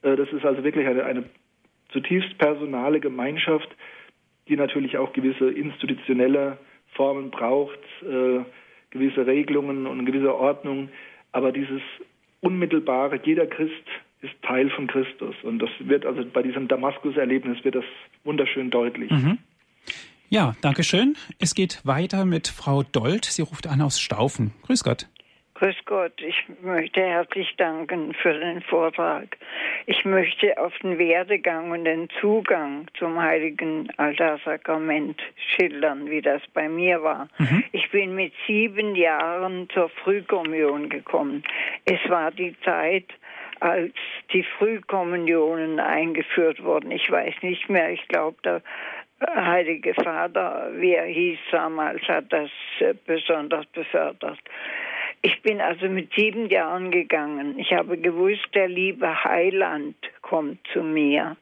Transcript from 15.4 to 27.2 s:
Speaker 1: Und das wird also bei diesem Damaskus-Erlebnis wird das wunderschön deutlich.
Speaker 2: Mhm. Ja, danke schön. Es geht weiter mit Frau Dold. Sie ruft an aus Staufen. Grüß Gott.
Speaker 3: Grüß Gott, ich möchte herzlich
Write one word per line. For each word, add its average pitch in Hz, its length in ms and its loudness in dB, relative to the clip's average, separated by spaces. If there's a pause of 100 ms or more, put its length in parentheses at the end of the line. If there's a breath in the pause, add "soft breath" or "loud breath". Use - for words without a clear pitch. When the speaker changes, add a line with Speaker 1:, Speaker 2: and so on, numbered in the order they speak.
Speaker 1:
Und 117 160 -4
das 110 100 -2 (120)
wird 143 260 2
also 123 180 -2
bei 123 180 0
diesem 131 240 -2
Damaskus-Erlebnis 131 960 0
wird 131 120 2
das 127 100 0 (380)
wunderschön 135 480 -2
deutlich. 120 400 0
Speaker 2:
Mhm. 156 260 4 (960 loud breath)
Ja, 160 320 4
danke 147 200 2
schön. 247 320 4 (240 loud breath)
Es - 160 0
geht - 300 0
weiter 180 400 0
mit 165 240 2
Frau 139 340 0
Dold. 135 440 0
Sie - 160 -2
ruft - 240 -8
an 143 160 2
aus 143 180 2
Staufen. 107 520 0 (100)
Grüß - 200 0
Gott. - 260 0 (460 soft breath)
Speaker 3:
Grüß 190 300 2
Gott, 185 360 -2
ich 165 140 -6 (280)
möchte 175 380 0
herzlich 180 560 0